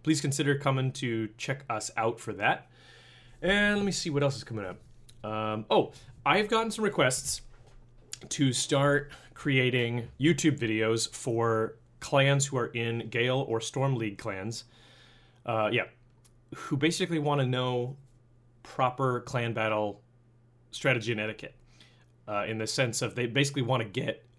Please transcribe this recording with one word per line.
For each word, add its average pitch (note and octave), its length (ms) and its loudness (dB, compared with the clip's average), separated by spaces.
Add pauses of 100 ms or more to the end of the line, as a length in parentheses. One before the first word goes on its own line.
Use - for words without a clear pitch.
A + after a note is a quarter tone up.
please D3+ 180 2
consider C#3+ 380 0
coming C3 360 0
to A2+ 440 -2
check C#3 320 -6
us A2 260 -4
out A2+ 240 0
for A2 140 -8
that. G#2 340 0 (760)
And G#3 360 4
let G3+ 80 2
me F#3 80 2
see - 160 -4
what C#3+ 120 2
else C#3 140 2
is - 80 -10
coming G#2+ 220 -6
up. F2+ 140 -8 (440)
Um, G#2+ 460 -2
oh, - 240 4 (320)
I've G3+ 240 4
gotten A3+ 220 2
some - 120 -4
requests - 580 0 (880)
to C#3 220 2
start C#3 600 2 (220)
creating B2 760 0 (100)
YouTube D3 400 4
videos A2 540 0
for A2+ 600 0 (260)
clans C#3 460 4
who C3+ 100 -4
are A#2 100 0
in A#2 400 -4
Gale B2+ 400 0
or A2+ 140 0
Storm C3+ 340 0
League A2 220 -4
clans. G2+ 480 -8 (800)
Uh, A2 260 2
yeah, A2+ 140 2 (680)
who - 220 -6
basically E3 440 0
wanna C#3+ 260 2
know B2+ 500 -2 (680)
proper B2+ 580 0
clan A#2 320 -4
battle G#2+ 480 0 (720)
strategy A#2+ 420 0
and G#2+ 80 -4
etiquette, - 340 -8 (720)
uh, G2+ 180 -2
in A2 120 -4
the A2 100 -4
sense B2+ 340 0
of A#2+ 140 -2
they B2 120 0
basically C#3 340 0
wanna B2 240 0
get - 400 -6 (140)